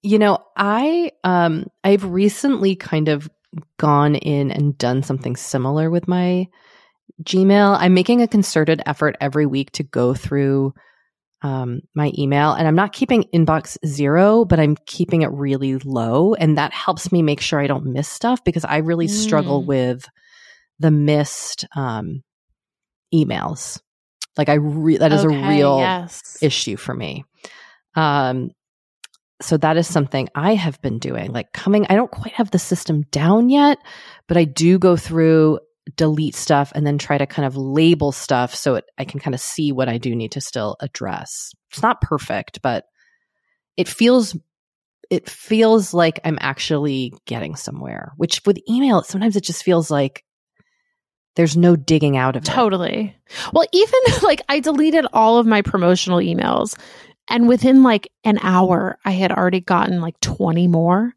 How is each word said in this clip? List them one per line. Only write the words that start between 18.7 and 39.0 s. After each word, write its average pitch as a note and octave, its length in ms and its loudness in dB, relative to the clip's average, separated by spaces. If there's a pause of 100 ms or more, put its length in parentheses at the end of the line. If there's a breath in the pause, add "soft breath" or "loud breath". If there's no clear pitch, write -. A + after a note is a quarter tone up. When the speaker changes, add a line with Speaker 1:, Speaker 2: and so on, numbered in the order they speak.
Speaker 1:
really E3 280 -2
struggle D#3 560 0
Speaker 2:
Mm. - 40 -8
Speaker 1:
with B2+ 420 -2 (720 soft breath)
the D#3 120 2
missed, D3 760 -2 (100)
um, A#2+ 460 -8 (920)
emails. - 680 -4 (580)
Like, D3+ 120 0
I D3+ 60 4
re-, D3+ 420 0
that D3+ 160 4
is D3+ 100 2
a D#3 40 2
Speaker 2:
Okay, C#3 200 0
Speaker 1:
real C#3+ 320 2
Speaker 2:
yes. F3 600 -6
Speaker 1:
issue B2+ 340 -2
for - 180 -10
me. A2+ 300 -10 (720 loud breath)
Um, C3+ 560 -2 (880)
so - 160 0
that D#3 200 2
is E3+ 100 0
something C3+ 480 -2
I F#3 200 0
have E3 260 -4
been A#2 180 -6
doing, B2+ 320 -8
like, A#2+ 220 -10
coming, G#3 360 0
I G3 60 4
don't A#3 160 0
quite - 220 -14
have G#3 180 -4
the F3+ 80 0
system D#3 520 -4
down G3+ 380 2
yet, C#4+ 280 4 (500 loud breath)
but E3+ 80 -2
I E3+ 80 6
do D#3+ 340 2
go F3 200 4
through, D#3+ 600 4 (360)
delete D#3 400 -2
stuff, C#3+ 400 0
and D3 100 -2
then C#3+ 120 0
try C#3+ 200 -4
to C#3 80 -2
kind C#3+ 200 -6
of C3 100 -6
label C#3+ 560 2
stuff B2 440 -4
so C3 200 -2
it, - 100 -6 (120)
I C#3 80 -8